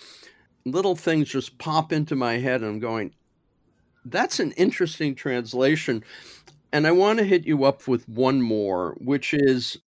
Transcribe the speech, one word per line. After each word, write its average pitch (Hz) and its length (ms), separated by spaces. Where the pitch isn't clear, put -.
little 170 300
things 156 340
just - 260
pop 160 360
into 151 220
my 123 200
head, 127 260
and 107 100
I'm 107 80
going, 113 360
"That's 196 340
an 170 140
interesting 160 600
translation." 127 880
And 151 160
I 160 40
want 196 300
to 208 40
hit 185 220
you 147 180
up 135 240
with 120 200
one 131 340
more, 98 580
which 135 320
is 131 460